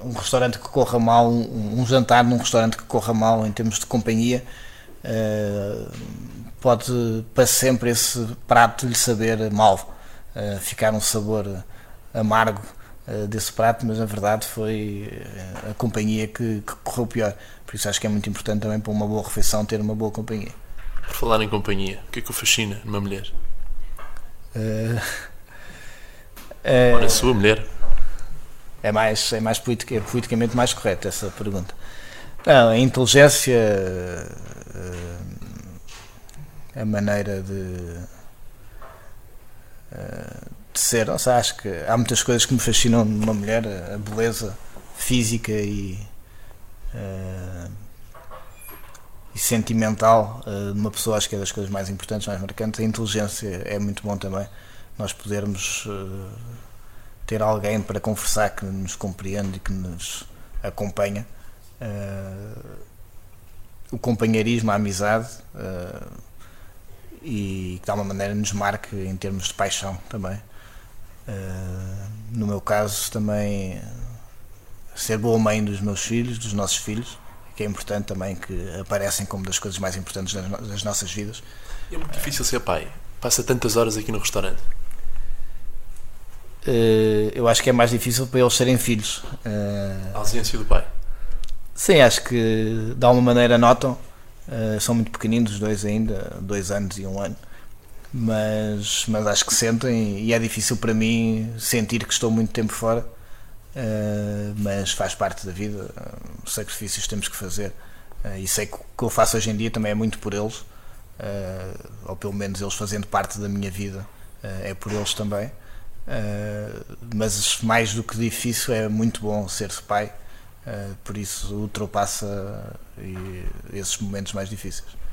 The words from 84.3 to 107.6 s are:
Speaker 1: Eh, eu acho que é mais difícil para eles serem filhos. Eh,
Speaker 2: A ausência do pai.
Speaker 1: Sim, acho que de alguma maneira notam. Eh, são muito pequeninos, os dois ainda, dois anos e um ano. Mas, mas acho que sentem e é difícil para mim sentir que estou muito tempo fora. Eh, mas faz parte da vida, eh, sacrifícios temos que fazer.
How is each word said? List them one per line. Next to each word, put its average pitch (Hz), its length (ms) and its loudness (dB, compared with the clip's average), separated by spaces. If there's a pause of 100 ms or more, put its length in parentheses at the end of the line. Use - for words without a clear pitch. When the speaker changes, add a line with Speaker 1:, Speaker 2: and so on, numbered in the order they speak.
Speaker 1:
Eh, 110 680 4
eu 120 140 2
acho 117 140 4
que 135 80 4
é - 20 8
mais 120 180 8
difícil 123 360 0
para 127 140 2
eles 123 140 6
serem 127 240 6
filhos. 113 440 0 (220)
Eh, 101 520 -2 (180)
Speaker 2:
A - 40 -2
ausência - 400 4
do 110 60 2
pai. - 200 10 (920)
Speaker 1:
Sim, 175 260 8
acho 120 240 8
que 113 720 2
de 123 100 6
alguma 123 160 10 (120)
maneira 120 220 8
notam. 123 400 6 (520)
Eh, 110 320 -2
são 120 140 0
muito 113 160 2
pequeninos, 113 420 2
os 101 80 -6
dois 104 240 0
ainda, 107 560 -2
dois 95 300 -4
anos 101 280 -2
e 98 80 -8
um 98 140 -4
ano. 101 160 -6 (760)
Mas, 107 920 -2
mas 110 200 0
acho 101 180 2
que - 100 -2
sentem 113 640 2
e 110 120 2
é 117 60 6
difícil 113 400 -2
para 113 160 0
mim 113 640 2
sentir 110 480 0
que - 60 -2
estou 117 180 2
muito 113 220 2
tempo 110 200 -2
fora. 117 340 0 (720)
Eh, 104 800 -2
mas 98 360 -2
faz 98 220 -2
parte - 320 -4
da 95 60 -6
vida, 101 440 -6
eh, - 160 -12 (340)
sacrifícios - 600 -6
temos 101 220 -4
que - 80 -12
fazer. 95 360 -4 (520)